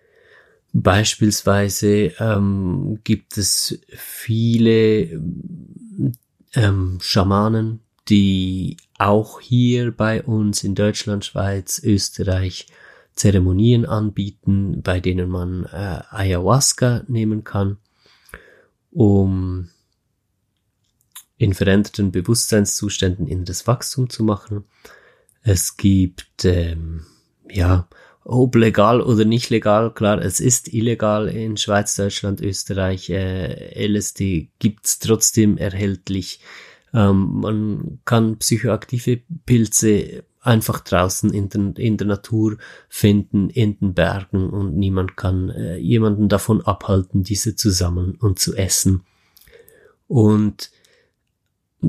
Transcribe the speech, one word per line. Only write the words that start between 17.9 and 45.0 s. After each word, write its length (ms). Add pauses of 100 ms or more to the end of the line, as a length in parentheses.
um 800 (1700)
in 160
veränderten 580
Bewusstseinszuständen 1120
inneres 400
Wachstum 440
zu 140
machen. 400 (800)
Es 360
gibt, 640
ähm, 640 (440)
ja, 380 (400)
ob 280
legal 460
oder 220
nicht 260
legal, 440
klar, 260
es 200
ist 340
illegal 540
in 280
Schweiz, 380
Deutschland, 460
Österreich, 680
äh, 680
L 180
S 200
D 340 (100)
gibt's 400
trotzdem 580
erhältlich. 840 (520)
Ähm, 420
man 680
kann 340
psychoaktive 840 (240)
Pilze 800 (160)
einfach 400
draußen 520
in 180
den, 240
in 240
der 100
Natur 500 (300)
finden, 600
in 300
den 160
Bergen, 560
und 260
niemand 400